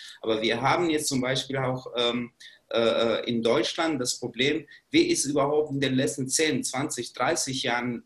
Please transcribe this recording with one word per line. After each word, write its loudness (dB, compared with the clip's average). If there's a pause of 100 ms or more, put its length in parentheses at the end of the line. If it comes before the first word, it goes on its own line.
(220)
Aber 0
wir 0
haben 2
jetzt 0
zum 0
Beispiel -2
auch, -4
ähm, -2 (380)
äh, 2
äh, 2
in 0
Deutschland 2
das -2
Problem, -2 (240)
wie 6
ist 0
überhaupt 2
in -4
den 2
letzten 0
zehn, 0
zwanzig, -4
dreißig -2
Jahren -2